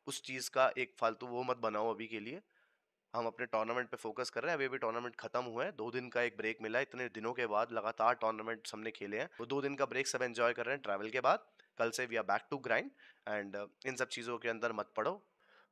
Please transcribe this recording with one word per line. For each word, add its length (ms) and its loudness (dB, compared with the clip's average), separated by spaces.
उस 160 -6
चीज़ 260 -6
का 280 6
एक 220 -2
फालतू 280 2
वो 160 -2
मत 140 0
बनाओ 360 2
अभी 140 -6
के 120 -6
लिए। 220 -8
हम 140 0
अपने 180 -2
टूर्नामेंट 440 0
पे 80 -6
फोकस 320 -4
कर 140 -4
रहे 80 0
हैं। 60 0
अभी 80 0
अभी 120 -2
टूर्नामेंट 380 -2
खत्म 280 -2
हुआ 220 -2
है, 60 -4
दो 200 -4
दिन 180 -4
का 120 2
एक 160 0
ब्रेक 240 0
मिला 180 2
है। 40 2
इतने 320 -4
दिनों 180 -2
के 140 0
बाद 240 2
लगातार 440 4
टूर्नामेंट्स 580 -2
हमने 180 -6
खेले 280 -4
हैं, 100 -2
वो 60 -4
दो 160 0
दिन 140 -2
का 100 2
ब्रेक 220 -2
सब 160 0
एंजॉय 300 4
कर 120 -2
रहे 100 0
हैं 80 -10
ट्रैवल 260 -2
के 120 0
बाद। 260 4
कल 140 4
से 160 -2
we 120 -2
are 80 0
back 140 4
to 120 -2
grind 260 2
and, 280 -2
uh, 120 -6
इन 100 -4
सब 140 0
चीज़ों 280 -4
के 120 -2
अंदर 240 0
मत 220 -4
पड़ो। 160 2